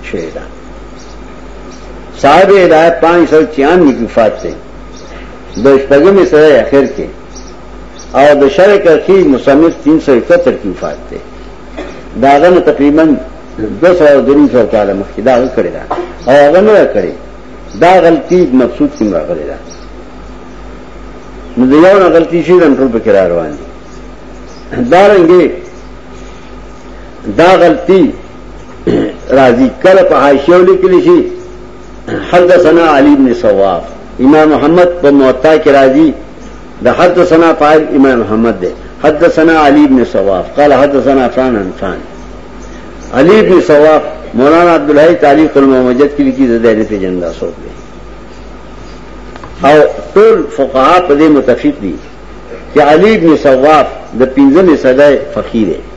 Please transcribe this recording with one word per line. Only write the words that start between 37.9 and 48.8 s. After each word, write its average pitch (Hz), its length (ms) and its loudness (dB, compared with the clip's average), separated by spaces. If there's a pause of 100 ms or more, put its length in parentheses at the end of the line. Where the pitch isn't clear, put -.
امام 135 240 2
محمد 110 400 -2
دی۔ 90 80 -6 (360)
حدثنا 160 640 2
علي 147 200 4
بن 127 260 2
صواف، 95 320 -2 (120)
قال 147 160 2
حدثنا 135 560 0
فلان 127 280 -2
عن 92 140 -6 (100)
فلان۔ 90 180 -8 (1160)
علي 180 280 2
بن 175 240 2
صواف، 151 360 2 (320)
مولانا 165 400 2
عبدالحی 147 400 2
تعلیق 147 420 0
الموجد 135 600 2
کې - 40 -6
لیکي، 131 260 0
زه 117 120 0
دې 113 180 0
نه 107 80 -4
پېژنم 95 360 -6
دا 82 200 -8
څوک 85 100 -8 (120)
دی۔ 85 60 -18 (2000)